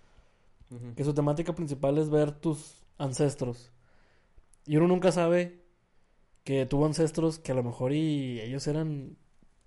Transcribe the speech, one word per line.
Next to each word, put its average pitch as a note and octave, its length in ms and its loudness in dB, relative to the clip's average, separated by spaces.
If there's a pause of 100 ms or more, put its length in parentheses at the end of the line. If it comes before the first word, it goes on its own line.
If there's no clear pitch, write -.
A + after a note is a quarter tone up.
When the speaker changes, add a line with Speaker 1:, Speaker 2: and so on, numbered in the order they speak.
(720)
Speaker 1:
Ujú. A#2+ 240 -14
Speaker 2:
Que C#3 100 -4
su D3 100 0
temática D3 400 0
principal C#3+ 440 -2
es D#3 120 0
ver D3+ 220 2
tus D3 500 -6 (160)
ancestros. C3+ 760 -2 (920)
Y D3+ 100 2
uno D#3+ 100 8
nunca F3+ 260 4
sabe F3 480 2 (840)
que C3+ 220 0
tuvo C#3+ 200 2
ancestros D#3+ 520 0
que - 140 -6
a - 20 0
lo B2+ 80 0
mejor B2 300 -2
y C#3+ 480 -2
ellos B2+ 260 -8
eran D3 500 -4 (500)